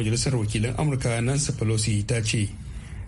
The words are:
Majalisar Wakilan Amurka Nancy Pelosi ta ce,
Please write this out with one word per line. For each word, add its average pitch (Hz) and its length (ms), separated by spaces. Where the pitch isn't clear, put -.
Majalisar 117 320
Wakilan 107 400
Amurka 131 480
Nancy 139 320
Pelosi 110 500
ta 117 160
ce, 107 280